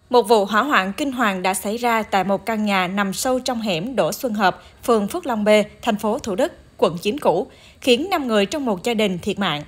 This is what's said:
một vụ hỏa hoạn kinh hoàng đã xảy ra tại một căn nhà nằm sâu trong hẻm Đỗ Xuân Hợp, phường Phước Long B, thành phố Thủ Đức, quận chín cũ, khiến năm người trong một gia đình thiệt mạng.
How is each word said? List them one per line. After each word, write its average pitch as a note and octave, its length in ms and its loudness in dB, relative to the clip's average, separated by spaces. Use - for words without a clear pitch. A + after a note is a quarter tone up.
một B3 120 6
vụ G#3 240 4
hỏa G#3 160 2
hoạn G#3 360 2
kinh C#4+ 140 -2
hoàng G#3+ 300 0
đã F#3+ 120 0
xảy G#3 240 -4
ra A#3 260 0
tại G3+ 200 0
một G3 220 -2
căn G#3+ 200 -2
nhà F#3+ 220 0
nằm G3 260 -2
sâu B3+ 260 -2
trong B3+ 220 -4
hẻm G#3 340 -4
Đỗ E3 160 2
Xuân A#3 220 -4
Hợp, G3 300 0
phường G#3+ 240 2
Phước F4 180 -6
Long A3 180 -2
B, G#3 60 2
thành A3+ 140 0
phố A3 240 -2
Thủ G3 160 -6
Đức, C#4 180 -2
quận F3 240 2
chín G#3+ 180 -4
cũ, F3 280 0
khiến C4 280 2
năm D#4 180 -2
người G#3 180 2
trong C#4+ 200 -6
một G3 180 -2
gia A#3+ 100 0
đình G3+ 260 -2
thiệt G3 200 -6
mạng. D3+ 280 -4